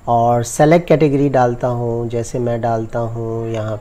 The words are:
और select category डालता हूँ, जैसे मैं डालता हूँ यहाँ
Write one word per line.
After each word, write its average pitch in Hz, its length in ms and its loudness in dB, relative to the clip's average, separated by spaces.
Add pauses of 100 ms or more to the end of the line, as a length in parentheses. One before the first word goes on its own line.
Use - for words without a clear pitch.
और 120 340 2
select 156 460 2
category 143 400 4
डालता 123 400 2
हूँ, 120 400 -2
जैसे 117 300 -4
मैं 120 220 -2
डालता 117 380 -2
हूँ 113 520 -4
यहाँ 107 300 -4